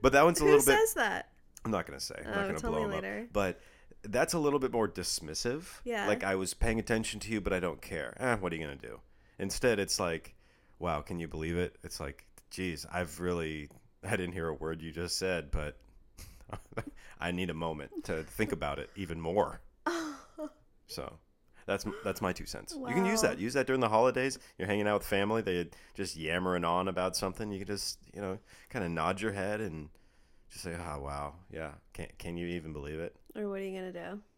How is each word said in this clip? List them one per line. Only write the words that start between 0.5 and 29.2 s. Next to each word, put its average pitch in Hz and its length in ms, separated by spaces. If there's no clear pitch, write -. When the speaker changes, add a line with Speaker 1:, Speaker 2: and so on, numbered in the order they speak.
Speaker 1:
little 143 140
bit 139 140
Speaker 2:
says 440 140
that? 208 360
Speaker 1:
I'm 113 60
not 90 140
gonna 69 140
say. - 160
I'm - 60
Speaker 2:
Oh, 202 40
Speaker 1:
not 196 120
gonna - 120
Speaker 2:
tell 233 120
Speaker 1:
blow 226 80
Speaker 2:
me 220 60
Speaker 1:
him 208 60
Speaker 2:
later. 196 340
Speaker 1:
up. 240 80
But 95 260
that's 120 300
a 175 60
little 143 200
bit 131 120
more 113 160
dismissive. 92 800
Speaker 2:
Yeah. 226 240
Speaker 1:
Like, 214 160
"I 98 120
was 185 180
paying 113 260
attention 110 420
to 104 120
you, 107 80
but 95 100
I 92 80
don't 85 220
care." 73 360
Eh, 123 200
what 90 160
are - 20
you 78 80
gonna 71 140
do? 60 240
Instead, 101 380
it's 98 220
like, 85 360
"Wow, 80 220
can 87 180
you 82 80
believe 80 300
it?" 90 260
It's - 160
like, 71 260
"Geez, 85 440
I've 85 260
really, 80 500
I 98 100
didn't 90 220
hear 82 140
a 78 60
word 80 280
you 80 120
just 85 240
said, 85 340
but 73 260
<laughs> - 680
I 87 120
need 90 180
a 82 40
moment 80 520
to 80 180
think 107 300
about 73 260
it - 160
even 82 240
more." 85 400
Speaker 2:
<laughs> 330 60
Speaker 1:
So - 300
that's, 95 200
that's 95 180
my 92 120
two - 120
cents. - 320
You 254 160
can 190 120
use 214 180
Speaker 2:
Wow. 104 60
Speaker 1:
that. 69 100
Use 117 140
that 135 120
during 131 140
the 120 80
holidays. 127 500
You're 92 80
hanging 104 180
out 104 140
with - 80
family. 104 340
They're 87 260
just 92 220
yammering 87 480
on 90 240
about 90 260
something. 104 380
You 95 60
can 95 80
just, 101 320
you - 80
know, 98 160
kinda 95 200
nod 85 320